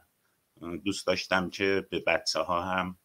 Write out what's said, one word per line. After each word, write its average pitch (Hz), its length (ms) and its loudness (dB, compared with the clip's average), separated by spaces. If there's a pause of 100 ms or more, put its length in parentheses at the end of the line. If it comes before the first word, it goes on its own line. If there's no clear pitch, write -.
(840)
دوست 98 220 -2
داشتم 92 420 2
که 98 400 2
به 87 100 -2
بچه‌ها 82 640 0
هم 92 440 -2